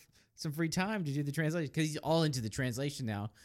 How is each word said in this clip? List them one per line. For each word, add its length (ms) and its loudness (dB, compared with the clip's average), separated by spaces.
some 160 -4
free 180 0
time 340 0
to 80 0
do 100 0
the 100 -2
translation." 400 0
'Cause 120 2
he's 140 -2
all 260 4
into 160 2
the 80 0
translation 580 -2
now. 240 -2